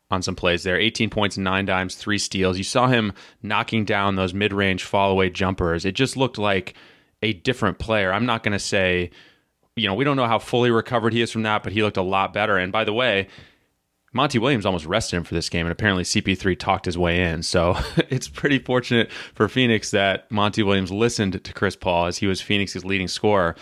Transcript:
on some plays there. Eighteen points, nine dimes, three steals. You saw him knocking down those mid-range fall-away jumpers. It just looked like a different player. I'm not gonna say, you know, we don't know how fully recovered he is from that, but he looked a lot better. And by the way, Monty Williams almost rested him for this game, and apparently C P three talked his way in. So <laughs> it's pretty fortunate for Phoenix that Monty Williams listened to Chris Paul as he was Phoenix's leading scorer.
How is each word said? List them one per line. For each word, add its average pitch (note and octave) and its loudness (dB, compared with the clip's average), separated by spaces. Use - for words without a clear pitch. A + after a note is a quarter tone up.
on F#2 0
some F#2 -4
plays F2 0
there. F2+ 0
Eighteen A2 0
points, G#2 0
nine F#2+ 0
dimes, F#2 -2
three G#2 -2
steals. F#2 0
You G2 -4
saw B2+ 2
him A2+ 2
knocking G#2+ -2
down G2+ 0
those F#2 0
mid-range G2 0
fall-away F#2+ 2
jumpers. F2+ -2
It F#2+ 0
just C3 -2
looked C3 -2
like G2 -2
a A2 0
different G2 -2
player. G#2 0
I'm A2 0
not A2+ 0
gonna G2+ -2
say, F2+ 0
you G#2+ 0
know, G2 0
we B2+ 0
don't C#3+ 2
know B2+ 2
how A2+ 2
fully A#2+ 2
recovered A2+ 0
he A#2 2
is A2 -2
from A2+ -2
that, G#2+ 0
but F#2+ -8
he G#2+ 0
looked G#2 0
a F#2+ 0
lot F#2+ 0
better. G#2 0
And F#2 -2
by A2 0
the G#2 0
way, G#2+ 0
Monty C3 0
Williams A2 2
almost F2+ 0
rested F#2 -2
him E2 -2
for - -10
this E2+ -2
game, E2+ -2
and E2+ -2
apparently F#2+ 0
C - 0
P F#2+ 0
three F2+ 0
talked F#2 -2
his E2+ -4
way F2 2
in. E2 -2
So F2 2
<laughs> - -12
it's C3 -4
pretty C#3+ -2
fortunate B2 0
for G#2+ 2
Phoenix A#2 2
that G2 2
Monty G#2 2
Williams G2 2
listened G2+ 0
to - -14
Chris G2 -2
Paul F2 2
as F2 -2
he G2+ -2
was F#2 -2
Phoenix's G2 -2
leading F#2 -2
scorer. F#2+ 2